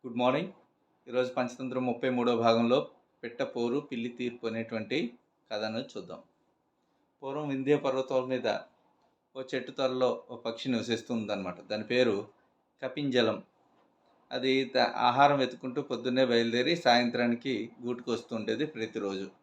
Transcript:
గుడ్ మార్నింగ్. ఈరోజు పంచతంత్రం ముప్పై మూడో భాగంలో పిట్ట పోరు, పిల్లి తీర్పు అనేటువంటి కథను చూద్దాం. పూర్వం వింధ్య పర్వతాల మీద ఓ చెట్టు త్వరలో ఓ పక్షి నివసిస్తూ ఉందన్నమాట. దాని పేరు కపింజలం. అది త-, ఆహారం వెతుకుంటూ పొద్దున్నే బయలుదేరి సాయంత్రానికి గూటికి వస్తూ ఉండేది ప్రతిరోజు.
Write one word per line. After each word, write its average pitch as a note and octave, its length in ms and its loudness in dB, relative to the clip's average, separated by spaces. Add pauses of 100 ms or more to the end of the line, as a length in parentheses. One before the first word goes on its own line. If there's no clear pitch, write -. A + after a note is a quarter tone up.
గుడ్ A#2 100 -6
మార్నింగ్. C3+ 320 2 (600)
ఈరోజు B2 240 0
పంచతంత్రం B2+ 540 -2
ముప్పై B2 220 0
మూడో A#2+ 280 2
భాగంలో A#2 520 4 (360)
పిట్ట A#2 180 -6
పోరు, B2 380 -2
పిల్లి B2 280 -6
తీర్పు A#2+ 380 -6
అనేటువంటి A2+ 640 -4 (400)
కథను A2 260 -4
చూద్దాం. F2+ 400 -12 (1040)
పూర్వం C#3+ 260 -6
వింధ్య C3+ 280 2
పర్వతాల C3 480 0
మీద B2+ 240 -2 (880)
ఓ C3 60 -8 (120)
చెట్టు B2+ 180 -6
త్వరలో B2+ 580 0
ఓ A#2+ 60 -10
పక్షి A#2 320 -6
నివసిస్తూ A#2 460 0
ఉందన్నమాట. G2+ 460 -4
దాని G#2+ 240 -6
పేరు A#2 440 2 (540)
కపింజలం. B2 600 0 (920)
అది C3 320 2
త-, B2+ 140 -2
ఆహారం C3 600 4
వెతుకుంటూ B2+ 440 -2
పొద్దున్నే B2+ 420 0
బయలుదేరి A#2+ 520 2
సాయంత్రానికి A#2+ 960 2 (160)
గూటికి A#2+ 240 -6
వస్తూ A#2 260 -4
ఉండేది A2 300 -2
ప్రతిరోజు. G2+ 640 -6 (120)